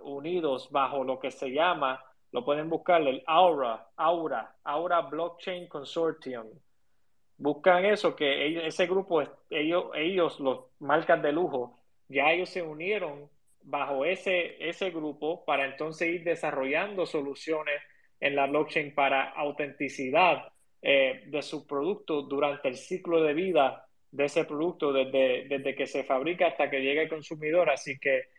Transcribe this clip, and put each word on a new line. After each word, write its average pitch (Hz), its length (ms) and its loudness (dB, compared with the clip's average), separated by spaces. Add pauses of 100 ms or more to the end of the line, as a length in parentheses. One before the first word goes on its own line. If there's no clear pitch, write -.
unidos 143 680 -4
bajo 139 320 0
lo 131 160 -4
que 131 120 -6
se 139 180 -8
llama, 147 540 0 (280)
lo 123 120 -4
pueden 151 260 -2
buscar, 165 340 4
el 135 240 0
Aura, 156 680 4
Aura, 156 680 -2
Aura 170 380 0
Blockchain 170 680 -8
Consortium. 143 800 -4 (920)
Buscan 160 460 4
eso, 196 300 2
que 143 320 0
ellos, 165 180 -2
ese 170 220 0
grupo, 185 340 0
es, 135 80 -4 (200)
ellos, 165 360 0 (100)
ellos, 165 440 0
los 131 260 -2 (140)
marcas 160 420 2
de 151 100 2
lujo, 139 460 -2 (320)
ya 139 220 4
ellos 175 180 0
se 180 140 -6
unieron 156 680 -6 (320)
bajo 139 440 -2
ese, 180 520 0 (100)
ese 180 220 -4
grupo 156 560 -4
para 139 200 2
entonces 156 440 -4
ir 170 140 -4
desarrollando 160 840 -2
soluciones 147 680 -4 (440)
en 143 160 0
la 139 120 4
blockchain 147 480 0
para 139 360 2
autenticidad, 143 1200 0 (300)
eh, 135 460 4
de 143 140 -4
su 143 260 -10
producto 147 560 -2
durante 139 460 -2
el 123 60 -2
ciclo 175 460 0
de 151 120 4
vida 156 520 2 (240)
de 139 160 0
ese 147 200 0
producto, 156 460 -2
desde, 131 560 2
desde 135 280 -4
que 139 100 -2
se 131 180 -4
fabrica 165 440 0
hasta 147 220 0
que 139 120 -2
llega 143 200 0
al 156 80 -2
consumidor. 156 600 0
Así - 300 -2
que, 131 240 2 (160)